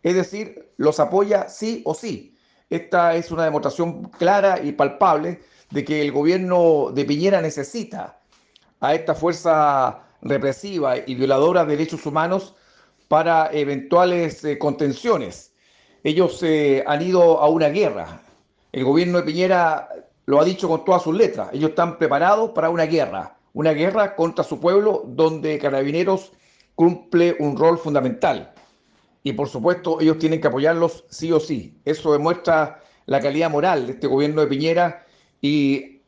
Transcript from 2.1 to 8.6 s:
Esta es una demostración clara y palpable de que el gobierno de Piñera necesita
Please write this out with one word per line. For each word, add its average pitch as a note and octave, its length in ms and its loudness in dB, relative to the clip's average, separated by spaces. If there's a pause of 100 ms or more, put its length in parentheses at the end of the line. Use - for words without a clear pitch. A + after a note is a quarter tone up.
Esta E3+ 440 2
es E3+ 140 -4
una E3 140 -4
demostración D#3 680 -4
clara G3 540 2
y D3 80 -4
palpable D#3+ 720 0 (280)
de C#3 160 -6
que D3+ 160 -2
el C#3+ 100 -2
gobierno E3 800 2
de C#3 140 -2
Piñera E3+ 340 0
necesita F3 800 -10 (600)